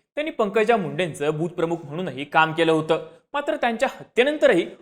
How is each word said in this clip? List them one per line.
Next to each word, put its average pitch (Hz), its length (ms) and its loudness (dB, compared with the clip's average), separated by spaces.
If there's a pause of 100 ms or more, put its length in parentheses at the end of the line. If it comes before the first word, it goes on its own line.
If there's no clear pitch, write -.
(140)
त्यांनी 302 160 -4
पंकजा 220 460 2
मुंडेंचं 156 640 -2
बूथ 170 100 -2
प्रमुख 165 360 -4
म्हणूनही 143 400 -8
काम 160 280 2
केलं 160 200 2
होतं. 156 340 0 (260)
मात्र 285 240 -4
त्यांच्या 240 320 0 (120)
हत्येनंतरही 247 680 2 (160)